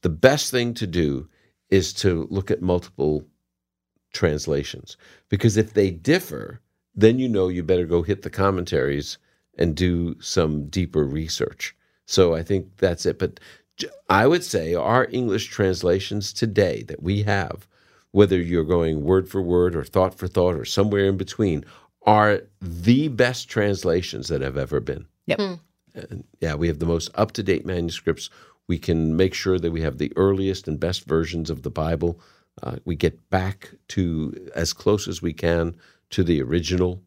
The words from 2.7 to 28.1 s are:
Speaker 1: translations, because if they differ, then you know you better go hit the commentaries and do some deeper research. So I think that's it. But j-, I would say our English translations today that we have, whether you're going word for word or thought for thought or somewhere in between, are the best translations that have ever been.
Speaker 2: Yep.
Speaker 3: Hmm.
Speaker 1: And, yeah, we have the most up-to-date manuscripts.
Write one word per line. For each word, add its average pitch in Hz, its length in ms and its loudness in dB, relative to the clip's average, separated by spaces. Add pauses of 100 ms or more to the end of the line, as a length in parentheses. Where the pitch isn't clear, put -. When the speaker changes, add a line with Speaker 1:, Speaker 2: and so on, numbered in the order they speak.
Speaker 1:
translations, 73 840 -2 (320)
because 104 280 2
if 107 180 0
they 98 160 4
differ, 82 720 -4 (340)
then 113 240 6
you 131 100 0
know 95 200 2
you 90 140 -2
better 90 240 2
go 85 160 2
hit 92 200 -4
the - 80 -10
commentaries 87 880 0 (400)
and 82 160 2
do 87 460 0
some 78 480 0
deeper 78 360 0
research. - 680 -6 (320)
So 87 280 4
I 82 80 -4
think 95 360 -4
that's 87 280 0
it. 80 120 -2
But - 200 -4 (380)
j-, - 120 -10 (200)
I 101 180 6
would 170 180 2
say 85 300 -2
our 107 360 2
English 113 380 -2
translations 95 840 -2
today 95 560 0
that - 140 -12
we 101 220 0
have, 101 440 -4 (440)
whether 95 280 6
you're 85 240 0
going 80 400 0
word 90 240 2
for 98 140 -2
word 87 340 2
or 76 80 -4
thought 92 320 0
for 92 120 -6
thought 90 260 2
or 73 100 -6
somewhere 101 400 0
in 98 120 2
between, 95 480 -2 (420)
are 107 340 6 (220)
the 95 460 2
best 123 420 0
translations 92 760 0
that 76 120 -2
have 65 160 -4
ever 67 240 -2
been. 65 260 -8 (200)
Speaker 2:
Yep. - 140 -2
Speaker 3:
Hmm. 196 140 -4 (400)
Speaker 1:
And, - 300 -14 (160)
yeah, 80 140 -2
we 80 140 0
have 76 100 -2
the 82 80 -2
most 82 300 -2
up-to-date 98 500 -2
manuscripts. 85 640 -4 (380)